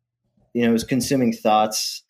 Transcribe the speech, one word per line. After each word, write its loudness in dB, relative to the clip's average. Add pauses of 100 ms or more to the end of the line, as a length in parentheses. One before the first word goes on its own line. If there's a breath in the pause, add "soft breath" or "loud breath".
(540)
you 0
know, 4
it 4
was 0
consuming 0
thoughts, 0